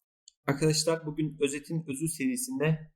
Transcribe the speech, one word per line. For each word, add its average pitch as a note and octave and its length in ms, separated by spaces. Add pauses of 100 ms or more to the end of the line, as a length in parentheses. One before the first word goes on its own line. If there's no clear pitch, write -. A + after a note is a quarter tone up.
(460)
Arkadaşlar, D#3 600
bugün D3+ 340
Özetin D3 460
Özü D3+ 220
serisinde C3+ 880